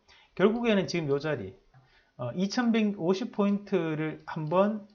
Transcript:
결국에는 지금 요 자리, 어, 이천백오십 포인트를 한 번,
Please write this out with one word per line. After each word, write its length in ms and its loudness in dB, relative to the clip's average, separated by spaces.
결국에는 520 2
지금 220 -2
요 100 2
자리, 380 -4
어, 160 -6
이천백오십 1000 0
포인트를 920 -2
한 220 -6
번, 460 2